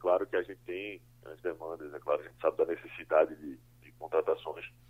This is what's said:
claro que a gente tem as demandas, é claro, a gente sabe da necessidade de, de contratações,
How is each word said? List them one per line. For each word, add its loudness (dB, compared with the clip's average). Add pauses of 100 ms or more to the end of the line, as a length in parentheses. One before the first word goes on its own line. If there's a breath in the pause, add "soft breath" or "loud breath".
claro 4
que -8
a 2
gente -10
tem -8 (240)
as -16
demandas, -6
é -10
claro, 0
a -14
gente -18
sabe 2
da 4
necessidade 2
de, -12 (240)
de -20
contratações, -2 (260)